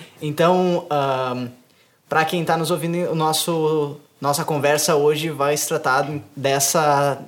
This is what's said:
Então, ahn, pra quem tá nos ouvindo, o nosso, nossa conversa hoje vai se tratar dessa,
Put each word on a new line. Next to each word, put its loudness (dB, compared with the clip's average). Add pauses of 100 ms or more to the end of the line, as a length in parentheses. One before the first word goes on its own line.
(220)
Então, 2
ahn, -2 (600)
pra 2
quem -2
tá 0
nos -2
ouvindo, -2
o -2
nosso, 0 (240)
nossa 0
conversa 2
hoje 2
vai 0
se -4
tratar 0 (280)
dessa, 2